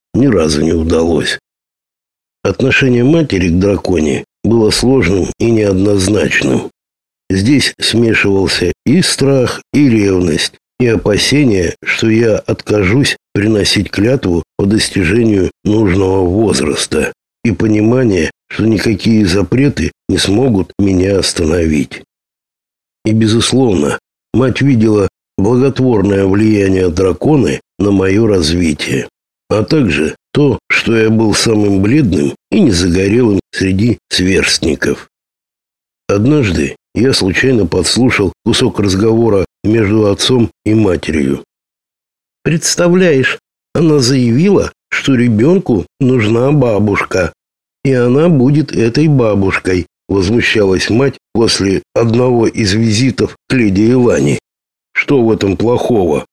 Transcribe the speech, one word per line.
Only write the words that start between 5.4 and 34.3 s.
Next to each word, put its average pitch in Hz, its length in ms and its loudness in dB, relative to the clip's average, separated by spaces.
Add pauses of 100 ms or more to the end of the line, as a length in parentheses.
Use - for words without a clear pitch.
неоднозначным. 101 1200 0 (580)
Здесь 107 500 0
смешивался 101 920 0 (140)
и 165 160 2
страх, 135 580 -2 (140)
и 143 160 4
ревность, 92 640 0 (260)
и 127 60 2
опасение, 104 880 0 (100)
что - 240 -2
я 110 300 2
откажусь 104 800 -2 (160)
приносить 101 560 0
клятву 98 540 -2 (120)
по 101 80 -2
достижению 101 840 0 (120)
нужного 98 640 0
возраста, 78 880 -2 (320)
и 113 80 0
понимание, 107 800 0 (180)
что - 160 -4
никакие 110 600 0
запреты 98 680 -2 (160)
не 95 80 0
смогут 101 600 0
меня 98 400 0
остановить. 80 840 -2 (1000)
И, 110 80 0
безусловно, 110 880 0 (360)
мать 123 260 0
видела 110 480 2 (300)
благотворное 110 880 0
влияние 98 640 2
драконы 92 680 0 (180)
на 101 120 0
моё 98 360 2
развитие, 85 840 -2 (400)
а 104 160 -2
также 82 500 0 (180)
то, 135 260 2 (120)
что - 240 -2
я 110 140 2
был 110 240 2
самым 104 480 0
бледным 95 540 0 (160)
и 214 100 2
незагорелым 98 800 2 (100)
среди 98 480 -2 (120)
сверстников. - 1000 -2 (960)